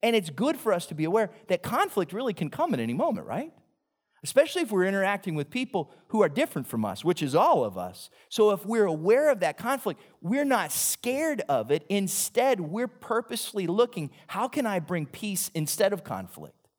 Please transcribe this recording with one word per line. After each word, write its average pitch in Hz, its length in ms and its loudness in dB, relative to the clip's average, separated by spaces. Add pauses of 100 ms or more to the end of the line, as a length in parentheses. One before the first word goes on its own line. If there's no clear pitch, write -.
And 233 120 4
it's 180 140 2
good 240 280 -2
for 220 140 0
us 175 140 0
to - 80 -12
be 156 100 -4
aware 190 280 2 (160)
that 175 160 -2
conflict 220 500 -2
really 226 200 -2
can 156 180 -4
come 302 240 0
at 131 40 0
any 117 140 -2
moment, 226 320 -2
right? 208 280 -8 (680)
Especially 320 400 2
if 240 100 -4
we're 185 140 4
interacting 196 480 0
with 147 160 -4
people - 420 -4 (180)
who 220 120 4
are 180 80 6
different 151 380 -2
from 113 180 -2
us, - 180 -6
which 170 200 2
is 131 100 -2
all 196 300 6
of 101 120 -4
us. 92 360 -10 (180)
So 214 220 6
if 190 160 -2
we're 220 180 4
aware 196 460 4
of 226 80 2
that 165 180 0
conflict, 233 420 -4 (220)
we're 262 240 0
not 220 260 2
scared 269 800 -2
of 123 220 0
it. 156 180 0
Instead, 202 720 0
we're 196 260 -4
purposely 220 800 -4
looking, 175 460 0 (160)
"How 214 200 -4
can 269 200 -2
I 202 100 -2
bring 160 300 -4
peace - 480 -6
instead 165 360 0
of 190 120 -6
conflict?" 87 600 -12 (140)